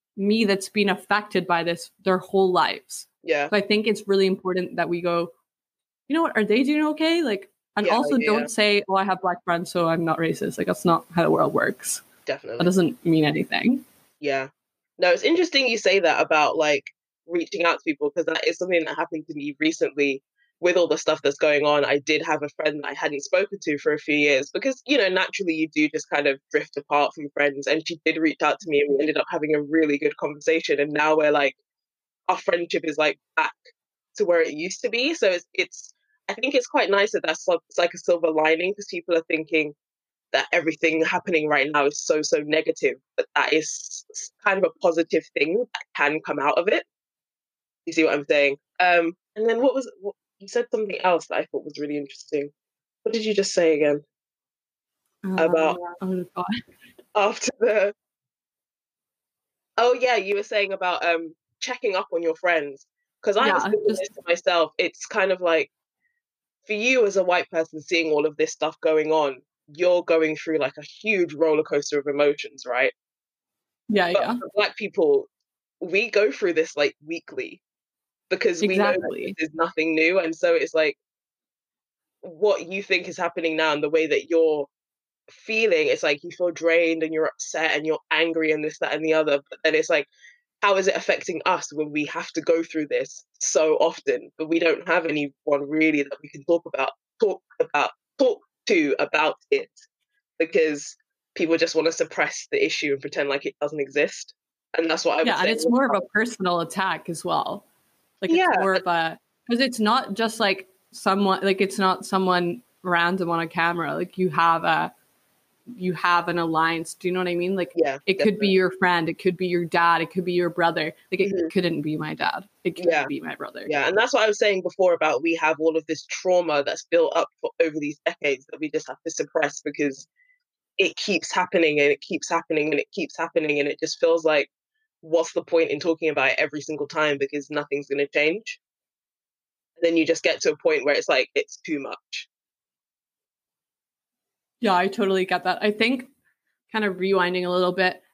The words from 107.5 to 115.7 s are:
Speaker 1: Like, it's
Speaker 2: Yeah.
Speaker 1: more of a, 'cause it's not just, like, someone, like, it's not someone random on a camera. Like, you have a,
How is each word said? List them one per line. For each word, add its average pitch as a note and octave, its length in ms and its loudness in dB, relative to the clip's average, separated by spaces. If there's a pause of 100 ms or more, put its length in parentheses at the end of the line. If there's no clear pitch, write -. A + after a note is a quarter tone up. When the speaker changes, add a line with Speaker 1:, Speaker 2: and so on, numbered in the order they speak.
Speaker 1:
Like, G3 100 -2
it's F4+ 140 2
Speaker 2:
Yeah. - 20 -
Speaker 1:
more F#3+ 260 2
of F#3 120 -2
a, E3 320 -2 (320)
'cause A#3+ 100 0
it's B3 200 -2
not G#3+ 340 0
just, A3+ 260 -2
like, F#3+ 280 0 (240)
someone, G3 500 2
like, G3 180 2
it's G3 180 -2
not F#3+ 280 0
someone F3+ 560 0 (200)
random F3 480 0
on E3 100 -2
a E3 80 -4
camera. E3+ 460 -2
Like, F3 240 -8
you F#3 120 0
have E3 340 2
a, D#3+ 300 0 (840)